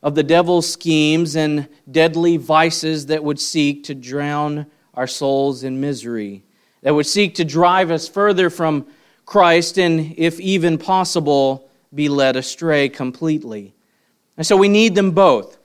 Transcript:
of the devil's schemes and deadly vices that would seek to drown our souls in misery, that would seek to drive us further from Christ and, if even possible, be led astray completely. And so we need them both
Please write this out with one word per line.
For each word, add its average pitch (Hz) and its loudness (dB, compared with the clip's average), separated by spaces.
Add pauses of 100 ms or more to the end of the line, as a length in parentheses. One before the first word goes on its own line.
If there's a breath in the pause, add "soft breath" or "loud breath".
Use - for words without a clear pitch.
of 147 -2
the 156 2
devil's 170 2
schemes 156 0
and 151 -2 (200 soft breath)
deadly 160 2
vices 160 -2
that 151 -4
would 147 -4
seek 143 -2
to 139 -10
drown 147 -6 (280 soft breath)
our 127 -6
souls 139 -2
in 131 -6
misery, 113 -6 (380)
that 143 0
would 147 2
seek 202 0
to 175 -2
drive 175 2
us 160 -4
further 196 0
from 156 -4 (400 soft breath)
Christ 170 2
and, 160 0
if 165 -2
even 175 0
possible, 147 0 (260 soft breath)
be 147 0
led 135 2
astray 143 -2
completely. 127 -6 (600)
And 160 -6
so 196 4
we 196 6
need 208 4
them 196 2
both 156 2